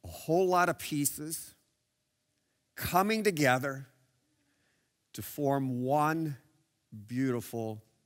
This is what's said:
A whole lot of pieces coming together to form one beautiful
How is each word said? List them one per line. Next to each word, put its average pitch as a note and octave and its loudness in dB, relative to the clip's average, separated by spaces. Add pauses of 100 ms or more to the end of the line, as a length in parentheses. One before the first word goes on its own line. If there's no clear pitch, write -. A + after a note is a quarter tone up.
A - -14
whole F3+ 0
lot F3 4
of - -4
pieces D3+ -6 (1200)
coming G#3 2
together C#3 2 (1300)
to - -12
form C3+ 0
one D3+ 2 (680)
beautiful A#2 -4 (240)